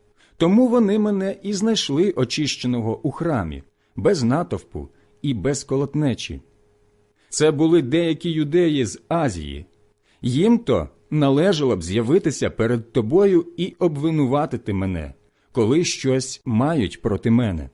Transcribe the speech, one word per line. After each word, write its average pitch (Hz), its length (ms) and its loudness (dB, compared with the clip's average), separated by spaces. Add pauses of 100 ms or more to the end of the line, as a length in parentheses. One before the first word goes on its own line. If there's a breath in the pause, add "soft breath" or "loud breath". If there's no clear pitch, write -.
(400 soft breath)
Тому 208 280 4
вони 220 320 2
мене 202 440 -2
і 202 100 -6
знайшли 196 580 0
очищеного 123 960 -2
у - 40 -2
храмі, 95 520 -4 (320)
без 117 280 0
натовпу 117 680 -2 (320 soft breath)
і 147 120 -2
без 127 300 -4
колотнечі. 135 800 -4 (880)
Це 156 220 2
були 160 300 4
деякі 160 500 0
юдеї 151 540 2
з - 220 -10
Азії. 85 580 -4 (560)
Їм-то 139 680 2 (200)
належало 147 680 2
б 85 60 -8
з'явитися 120 680 0
перед 113 420 -2
тобою 170 560 2 (100)
і 180 220 -6
обвинуватити 147 920 -2
мене, 90 400 -4 (380)
коли 127 320 2
щось - 640 -4
мають 123 560 0
проти 113 300 -2
мене. 95 420 0